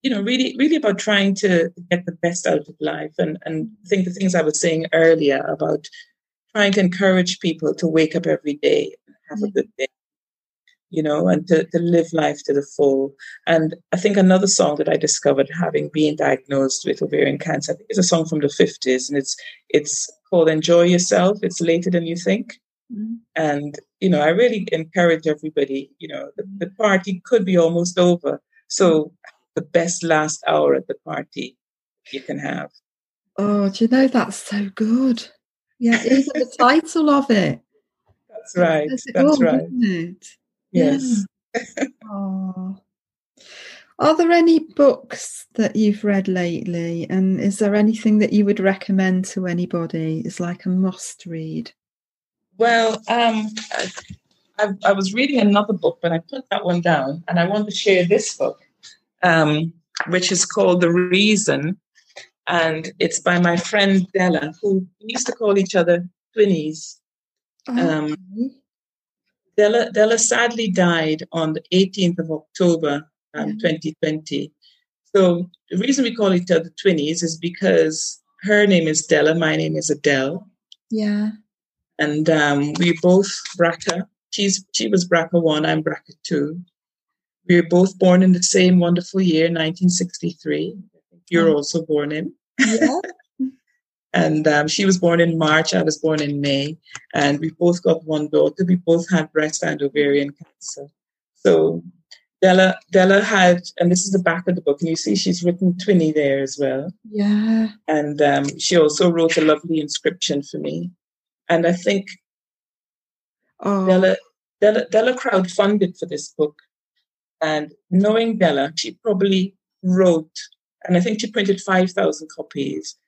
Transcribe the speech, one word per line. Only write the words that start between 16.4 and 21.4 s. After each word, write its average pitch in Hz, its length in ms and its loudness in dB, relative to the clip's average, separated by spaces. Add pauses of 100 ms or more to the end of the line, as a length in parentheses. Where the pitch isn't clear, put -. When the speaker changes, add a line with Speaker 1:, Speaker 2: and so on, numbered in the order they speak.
Speaker 1:
with 147 160 -4
ovarian 143 360 0
cancer, 147 340 -6
I - 40 -4
think - 140 -20
it's 196 100 -2
a 180 40 2
song 165 220 0
from 160 140 -4
the 143 100 0
fifties, 127 600 -2
and 143 80 -4
it's, - 200 -6 (320)
it's - 400 -4 (200)
called 165 200 2
Enjoy 170 340 2
Yourself. 180 600 2